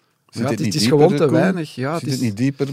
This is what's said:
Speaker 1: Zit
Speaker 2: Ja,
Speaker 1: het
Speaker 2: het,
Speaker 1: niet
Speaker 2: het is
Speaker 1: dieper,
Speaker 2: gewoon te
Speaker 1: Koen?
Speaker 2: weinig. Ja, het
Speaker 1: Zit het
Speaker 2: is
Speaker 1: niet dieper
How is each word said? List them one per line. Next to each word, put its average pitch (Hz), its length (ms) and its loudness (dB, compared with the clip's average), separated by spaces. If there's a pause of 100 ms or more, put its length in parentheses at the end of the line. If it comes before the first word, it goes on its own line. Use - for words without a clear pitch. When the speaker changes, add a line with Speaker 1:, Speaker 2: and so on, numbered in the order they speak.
(280)
Speaker 1:
Zit 117 160 -8
Speaker 2:
Ja, 127 60 -2
Speaker 1:
het - 0 -
Speaker 2:
het, 113 80 -4
Speaker 1:
niet 101 160 -4
Speaker 2:
het 87 80 -2
is 110 60 2
Speaker 1:
dieper, 147 100 4
Speaker 2:
gewoon 147 200 6
te 165 60 2
Speaker 1:
Koen? 139 100 2
Speaker 2:
weinig. 175 400 0
Ja, 131 180 -6
het 165 80 -4
Speaker 1:
Zit 139 100 -6
het 131 100 -2
Speaker 2:
is 123 60 -2
Speaker 1:
niet 101 100 -2
dieper 139 360 -2